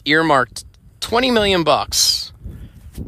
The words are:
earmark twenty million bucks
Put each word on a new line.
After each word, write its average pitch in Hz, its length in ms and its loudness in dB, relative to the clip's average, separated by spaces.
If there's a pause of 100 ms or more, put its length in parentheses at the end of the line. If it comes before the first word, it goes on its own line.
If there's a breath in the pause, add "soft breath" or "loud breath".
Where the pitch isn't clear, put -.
earmark 147 440 2 (500)
twenty 247 300 0
million 202 340 2
bucks - 720 0 (760 loud breath)